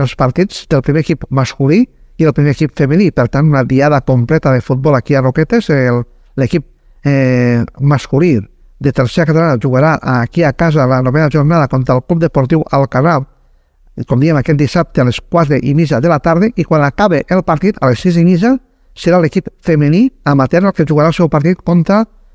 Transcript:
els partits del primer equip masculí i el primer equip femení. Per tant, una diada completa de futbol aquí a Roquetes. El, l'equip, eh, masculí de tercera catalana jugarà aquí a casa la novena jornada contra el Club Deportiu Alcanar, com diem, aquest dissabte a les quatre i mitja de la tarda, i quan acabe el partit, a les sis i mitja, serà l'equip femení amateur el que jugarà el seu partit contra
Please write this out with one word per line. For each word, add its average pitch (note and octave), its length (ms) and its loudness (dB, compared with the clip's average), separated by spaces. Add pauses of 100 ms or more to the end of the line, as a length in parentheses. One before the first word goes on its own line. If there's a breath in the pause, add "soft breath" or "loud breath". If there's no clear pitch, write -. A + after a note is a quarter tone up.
els B2+ 160 -4
partits C#3+ 520 -2
del C#3 120 0
primer D3 240 0
equip - 240 -4
masculí C#3 540 0 (340)
i D#3+ 80 2
el D3 80 2
primer D3 180 2
equip D3 260 -4
femení. D#3 360 2
Per A#2+ 160 0
tant, C#3+ 160 0
una C#3 160 2
diada C3+ 400 0
completa C3 500 0
de B2 80 0
futbol C3+ 380 0
aquí C#3+ 160 -2
a C3+ 80 0
Roquetes. D#3 480 -2
El, B2 320 0 (340)
l'equip, C#3 300 -2 (360)
eh, B2+ 600 0 (160)
masculí C#3+ 560 0 (420)
de - 140 -2
tercera C#3+ 340 -2
catalana D#3 360 0
jugarà C#3+ 400 0
aquí B2+ 420 -2
a C#3 80 0
casa D#3 340 0
la B2+ 160 0
novena C#3 300 0
jornada D#3 360 2
contra C3 260 -2
el B2+ 80 -2
Club E3+ 180 -2
Deportiu D#3 500 0
Alcanar, C#3 520 0 (840)
com B2+ 120 0
diem, D#3 160 2
aquest C#3+ 220 0
dissabte D3 420 -2
a B2 60 2
les A#2+ 160 -2
quatre D3+ 400 0
i C#3 160 -2
mitja C#3+ 240 0
de E3+ 80 2
la D3+ 80 0
tarda, E3+ 320 0
i - 160 -4
quan D#3 160 0
acabe D#3 480 0
el F3+ 160 0
partit, F3+ 340 -2
a C3+ 80 2
les A#2 140 0
sis F3 160 0
i E3 80 4
mitja, F#3+ 300 2 (360)
serà F3+ 300 0
l'equip D#3+ 260 -2 (140)
femení D#3+ 460 2 (160)
amateur C#3+ 420 0
el F#3+ 80 -2
que D#3+ 100 0
jugarà D3+ 280 2
el - 40 -10
seu E3 140 0
partit D#3+ 320 0
contra F3 400 0 (320)